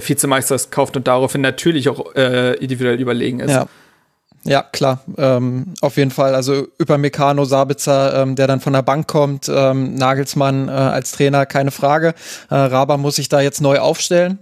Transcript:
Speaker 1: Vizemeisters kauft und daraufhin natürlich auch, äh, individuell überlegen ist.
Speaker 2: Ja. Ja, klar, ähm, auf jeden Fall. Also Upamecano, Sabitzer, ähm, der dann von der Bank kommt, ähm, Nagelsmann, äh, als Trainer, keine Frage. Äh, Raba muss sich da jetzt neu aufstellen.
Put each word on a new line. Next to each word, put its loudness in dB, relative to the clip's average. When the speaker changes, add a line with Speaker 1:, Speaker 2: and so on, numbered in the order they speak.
Speaker 1:
Vizemeisters -2
kauft -2
und -4
daraufhin 0
natürlich 0
auch, -6
äh, 2
individuell -2
überlegen -2
ist. -2
Speaker 2:
Ja. 2
Ja, 2
klar, -2
ähm, 0
auf -2
jeden 2
Fall. 0
Also 0
Upamecano, 2
Sabitzer, 2
ähm, -2
der 2
dann 0
von -2
der 2
Bank 0
kommt, 0
ähm, 0
Nagelsmann, 0
äh, -6
als -2
Trainer, 2
keine 0
Frage. 0
Äh, 0
Raba 2
muss -2
sich -4
da 2
jetzt -2
neu 2
aufstellen. 0